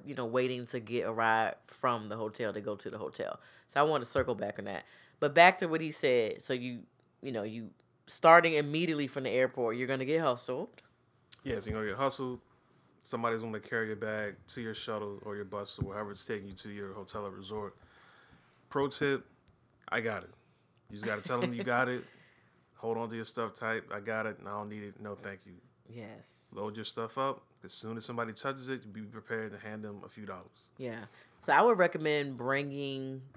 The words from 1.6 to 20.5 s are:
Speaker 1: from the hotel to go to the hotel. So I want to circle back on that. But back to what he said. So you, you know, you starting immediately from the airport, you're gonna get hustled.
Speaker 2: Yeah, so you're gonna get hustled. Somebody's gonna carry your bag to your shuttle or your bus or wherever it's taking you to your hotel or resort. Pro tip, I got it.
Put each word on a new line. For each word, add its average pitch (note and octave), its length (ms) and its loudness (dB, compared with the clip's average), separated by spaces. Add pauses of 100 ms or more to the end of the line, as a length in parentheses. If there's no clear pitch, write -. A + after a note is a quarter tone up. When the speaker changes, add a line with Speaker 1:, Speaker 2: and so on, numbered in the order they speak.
Speaker 1:
from A#2 420 0
the G#2+ 80 -6
hotel A2 340 -2
to G#2 80 -6
go G#2 160 -4
to G2+ 140 -8
the - 80 -8
hotel. - 420 -6 (280)
So - 120 0
I D3 40 6
want D3+ 200 4
to A#2+ 60 -4
circle B2+ 260 2
back G#2 240 -4
on G2+ 60 -8
that. F#2+ 180 -6 (380)
But C#3+ 120 2
back F3+ 240 12
to F#3 100 -2
what D#3+ 120 2
he D#3+ 120 -4
said. B2 500 2
So - 120 -2
you, B2 260 -4 (420)
you C3+ 100 -8
know, G#2+ 120 -2
you A2 260 -8 (380)
starting E3+ 480 10
immediately D3 520 2
from C3 160 -6
the B2+ 60 -2
airport, B2 480 2
you're B2+ 100 -2
gonna C3 160 -2
get D3+ 180 2
hustled. C3 600 -2 (600)
Speaker 2:
Yeah, A#2+ 160 -4
so G2+ 100 -4
you're G#2+ 100 -2
gonna G#2+ 120 -2
get G#2 80 -6
hustled. C3 400 -2 (640)
Somebody's A#2 400 -2
gonna A2 200 -6
carry A2+ 260 -2
your G#2+ 80 -6
bag G#2+ 400 -4 (120)
to - 140 -8
your A2+ 120 -6
shuttle G#2 500 -6
or G#2 120 -8
your G#2 100 -8
bus G2+ 340 -8
or G2+ 60 -2
wherever G2+ 260 -6
it's G2 140 -8
taking G2+ 220 -6
you F#2+ 80 -14
to G#2 160 -10
your G2+ 220 -10
hotel G#2 320 -10
or G2 60 -8
resort. G2 460 -10 (920)
Pro C#3 180 2
tip, C#3 380 0 (640)
I A2+ 140 0
got A2 220 -4
it. - 80 -18 (580)